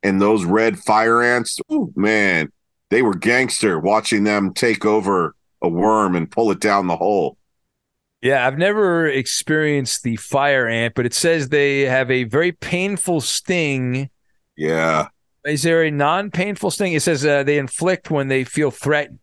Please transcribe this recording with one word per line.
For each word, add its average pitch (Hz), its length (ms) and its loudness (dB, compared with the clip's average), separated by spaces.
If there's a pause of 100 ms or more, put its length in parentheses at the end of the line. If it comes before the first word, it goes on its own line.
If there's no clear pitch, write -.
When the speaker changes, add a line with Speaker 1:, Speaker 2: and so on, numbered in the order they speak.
Speaker 1:
And 98 160 2
those 104 240 4
red 104 360 2
fire 113 420 2
ants, 120 380 0 (120)
ooh, 285 240 -2
man, 98 560 2 (380)
they 120 140 2
were 104 120 2
gangster 107 640 0
watching 104 460 0
them 101 280 0
take 110 320 -2
over 98 500 0 (260)
a 87 80 0
worm 98 460 2
and 82 140 -2
pull 113 220 0
it 90 80 -4
down 101 280 0
the 85 100 -2
hole. 92 400 -2 (840)
Speaker 2:
Yeah, 127 240 2
I've 135 120 0
never 180 500 2
experienced 147 960 -2
the 117 140 -2
fire 139 500 0
ant, 113 260 -2
but 123 140 0
it 117 60 -4
says 160 360 0
they 143 320 2
have 131 300 0
a 127 140 0
very 151 260 0
painful 180 680 -2
sting. 135 920 -2 (440)
Speaker 1:
Yeah. 80 520 0 (360)
Speaker 2:
Is 147 200 -4
there 165 180 2
a 160 80 2
non-painful 180 800 -2
sting? 180 240 -2
It 156 80 0
says, 147 240 0
uh, 143 160 2
they 147 160 2
inflict 160 540 -2
when 139 160 0
they 135 160 0
feel 143 260 0
threatened. 147 540 -4